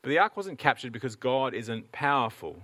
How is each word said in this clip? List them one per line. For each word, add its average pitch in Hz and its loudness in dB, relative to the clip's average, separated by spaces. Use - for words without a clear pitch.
but 127 -6
the 147 4
ark 208 4
wasn't 190 -8
captured 127 0
because 117 -6
God 127 0
isn't 113 -6
powerful. 120 0